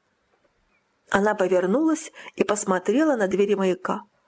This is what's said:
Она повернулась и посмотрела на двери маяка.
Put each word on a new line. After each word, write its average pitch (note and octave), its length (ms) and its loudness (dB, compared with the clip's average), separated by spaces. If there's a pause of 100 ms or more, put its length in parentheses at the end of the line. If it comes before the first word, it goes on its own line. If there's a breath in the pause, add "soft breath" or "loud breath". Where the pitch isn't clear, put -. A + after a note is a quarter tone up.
(1120)
Она G#3 240 2
повернулась G3+ 800 0 (220 loud breath)
и G3+ 100 0
посмотрела G#3 720 0
на G#3 100 0
двери G3+ 280 0
маяка. F#3+ 480 -2 (260)